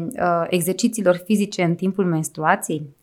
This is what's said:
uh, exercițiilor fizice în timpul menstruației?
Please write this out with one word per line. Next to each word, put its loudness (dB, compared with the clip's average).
uh, 2
exercițiilor 2
fizice 0
în 2
timpul -2
menstruației? -2